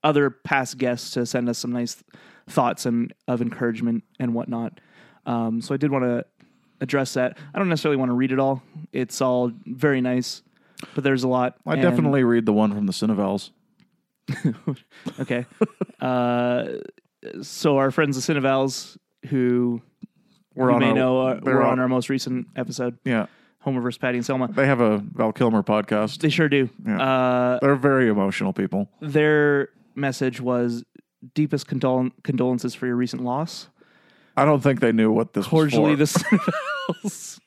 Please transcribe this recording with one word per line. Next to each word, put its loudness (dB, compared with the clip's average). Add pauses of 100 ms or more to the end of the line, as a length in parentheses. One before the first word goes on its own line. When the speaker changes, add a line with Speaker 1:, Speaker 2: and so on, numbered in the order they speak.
Speaker 1:
other 4
past -4
guests -4
to -2
send -4
us -4
some -8
nice -4
th-, -20 (440)
thoughts 0
and -2 (140)
of -2
encouragement -2 (160)
and -2
whatnot. -6 (460)
Um, -2
so -6
I -2
did 0
wanna 0 (560)
address -2
that. -2 (160)
I -6
don't 0
necessarily 0
wanna 0
read 0
it 0
all. 0 (300)
It's -6
all 2 (160)
very 0
nice, -4 (520)
but -4
there's 2
a 0
lot, 0 (100)
Speaker 2:
I -2
Speaker 1:
and 2
Speaker 2:
definitely 2
read 4
the 2
one 4
from -2
the 0
Cinevals. -2 (760)
Speaker 1:
<laughs> -4 (440)
Okay. -4 (540)
Uh, 0 (800)
so 0
our 2
friends 0
the 0
Cinevals, -2 (320)
who 0 (720)
Speaker 2:
We're 2
Speaker 1:
you 6
Speaker 2:
on 4
Speaker 1:
may 4
Speaker 2:
our, 2
Speaker 1:
know, 2
uh, -2
Speaker 2:
they're 2
Speaker 1:
were 4
Speaker 2:
on 4
Speaker 1:
on 0
our 2
most 0
recent -4 (100)
episode, -6
Speaker 2:
Yeah. 0 (340)
Speaker 1:
Homer -2
versus -4
Patty -2
and -4
Selma. -2
Speaker 2:
They 2
have 4
a 4
Val -2
Kilmer 2
podcast. 0
Speaker 1:
They 0
sure 2
do. 2 (180)
Speaker 2:
Yeah. -2
Speaker 1:
Uh, 2
Speaker 2:
They're 4
very 4
emotional 0
people. -2 (100)
Speaker 1:
Their 2 (260)
message -2
was, -2 (500)
"Deepest -2
condol-, 0 (140)
condolences -2
for -8
your -2
recent -4
loss." -6 (680)
Speaker 2:
I 4
don't 4
think 2
they 4
knew 4
what 0
this -2
Speaker 1:
Cordially, 4
Speaker 2:
was 2
for. 2 (160)
Speaker 1:
the 0 (520)
Cinevals. -12